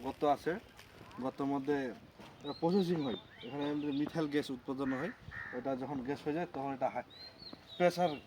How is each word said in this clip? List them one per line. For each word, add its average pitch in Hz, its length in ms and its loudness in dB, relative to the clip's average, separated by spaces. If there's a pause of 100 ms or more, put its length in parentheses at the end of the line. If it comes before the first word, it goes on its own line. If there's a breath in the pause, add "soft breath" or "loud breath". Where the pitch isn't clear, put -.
গর্ত 131 200 -2
আছে, 147 300 4 (680)
গর্তের 131 240 -2
মধ্যে 139 280 2 (680)
একটা - 200 -6
প্রসেসিং 170 420 4
হয়। 120 140 0 (260)
এখানে 143 220 -4
আমাদের 147 280 0
মিথাইল 147 340 0
গ্যাস 143 240 0
উৎপাদন 131 420 -2
হয়। 143 180 -2 (440)
ওটা 131 220 -2
যখন 135 240 -4
গ্যাস 131 240 -2
হয়ে 147 100 0
যায়, 175 200 0
তখন 139 180 -2
এটা 131 160 0
হাই-, 113 220 -6 (640)
প্রেসার, 175 320 6 (180)